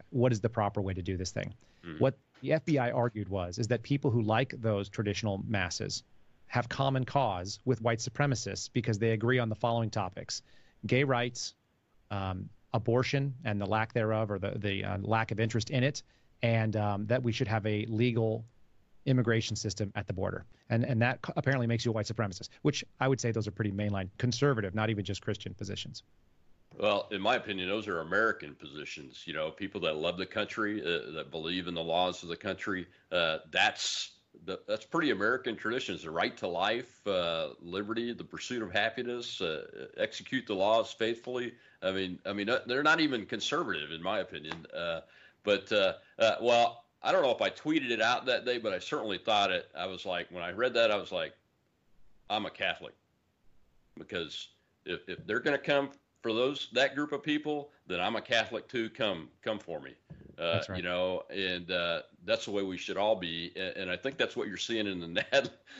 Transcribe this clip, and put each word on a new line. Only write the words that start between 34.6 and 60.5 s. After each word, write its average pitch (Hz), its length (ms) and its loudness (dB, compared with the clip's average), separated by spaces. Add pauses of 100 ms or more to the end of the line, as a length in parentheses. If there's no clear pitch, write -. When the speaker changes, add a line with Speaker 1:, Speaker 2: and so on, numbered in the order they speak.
Speaker 2:
that's 110 160 -4
pretty 160 260 0
American 113 460 0
traditions: 110 460 -4
the 82 80 -8
right 90 260 0
to 107 100 -6
life, 101 600 -2
uh, 85 420 0 (140)
liberty, 104 500 -2
the 110 100 -10
pursuit 113 400 -6
of 95 80 -6
happiness, 120 720 -2
uh, 80 220 -2 (340)
execute - 500 -4
the 107 80 -2
laws 104 380 2
faithfully. 117 600 -4 (280)
I 92 80 2
mean, 95 360 -2
I 98 80 -4
mean, 101 160 -2
uh, 123 160 2
they're 127 160 0
not 160 180 6
even 127 240 2
conservative, 101 680 -4
in 80 120 -8
my 98 160 0
opinion. 82 540 -8
Uh, 85 280 -4 (440)
but, 98 280 4
uh, 95 220 4 (240)
uh, 113 240 6
well, 120 420 4 (180)
I 147 100 2
don't 180 100 6
know 135 80 6
if 113 100 2
I 101 80 4
tweeted 147 420 0
it 110 120 2
out 120 240 4
that 123 180 0
day, 123 140 0
but 107 160 -2
I 90 40 -2
certainly 107 400 -4
thought 101 320 4
it. 90 260 0
I 87 100 -4
was 92 180 -8
like, 87 260 -4
when 87 120 -8
I 87 80 -4
read 113 240 -2
that, 117 160 6
I 104 60 2
was 90 140 -4
like, 87 220 -4 (960)
"I'm 104 160 -2
a 85 60 -4
Catholic," 87 440 -4 (1040)
because - 500 -8 (360)
if, 85 240 -6
if 87 180 -10
they're 110 140 0
gonna 143 180 2
come 139 320 0 (300)
for 117 120 -2
those, 131 400 0
that 131 240 2
group 147 160 -4
of 143 100 -6
people, 151 480 -2 (160)
then 87 140 -2
I'm 107 160 0
a 104 40 0
Catholic 110 460 0
too. 113 240 -4
Come, 95 380 -2 (120)
come 107 200 -2
for 80 200 -8
me. 67 120 -14 (440)
Uh, 85 180 0